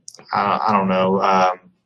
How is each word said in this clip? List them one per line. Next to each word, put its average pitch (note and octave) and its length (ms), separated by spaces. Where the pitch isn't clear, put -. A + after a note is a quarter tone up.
uh, G2+ 360
I A2 40
don't G2 160
know, F#2+ 320
um, F#2 380